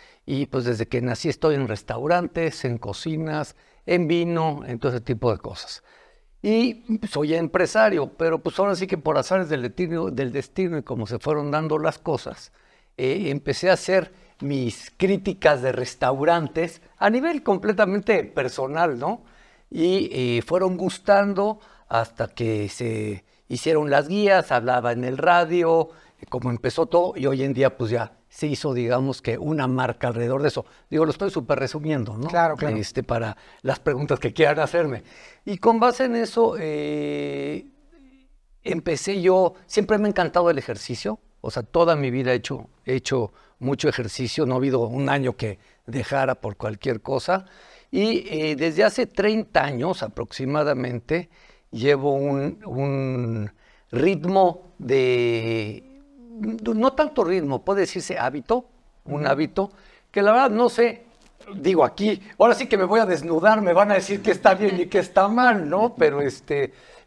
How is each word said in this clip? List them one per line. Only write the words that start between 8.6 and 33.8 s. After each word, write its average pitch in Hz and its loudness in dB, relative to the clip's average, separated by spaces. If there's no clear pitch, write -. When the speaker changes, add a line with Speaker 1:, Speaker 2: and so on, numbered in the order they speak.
Speaker 1:
sí 180 -4
que 185 -2
por 151 -2
azares 185 0
del 147 -2
destino, 165 -4
del 127 -4
destino 170 -2
y 139 -4
como 117 -6
se 120 -6
fueron 147 -2
dando 151 0
las 156 -2
cosas, - -6
eh, 147 -2
empecé 139 -2
a 185 6
hacer 185 0
mis 131 -4
críticas 190 2
de 131 2
restaurantes 147 -2
a 202 4
nivel 277 0
completamente 202 0
personal, 139 -2
¿no? 175 -6
Y, 180 0
eh, 120 0
fueron 185 0
gustando 202 2
hasta 113 -2
que 107 -4
se 107 -6
hicieron 151 0
las 143 2
guías, 190 4
hablaba 120 2
en 120 -2
el 127 -4
radio, 165 4
eh, - -18
como 123 -4
empezó 127 0
todo, 175 2
y 135 -4
hoy 135 0
en 139 -2
día, 127 2
pues, 113 -4
ya 117 -4
se - -6
hizo, 143 -2
digamos 123 0
que, 117 -2
una 147 -2
marca 127 -2
alrededor 120 -2
de 151 2
eso. - -4
Digo, 156 2
lo 160 2
estoy 196 -4
súper 139 -2
resumiendo, 139 -4
¿no? 117 -6
Speaker 2:
Claro, 165 0
claro. 120 -4
Speaker 1:
Este, 107 -6
para 113 -4
las 135 -2
preguntas 143 -2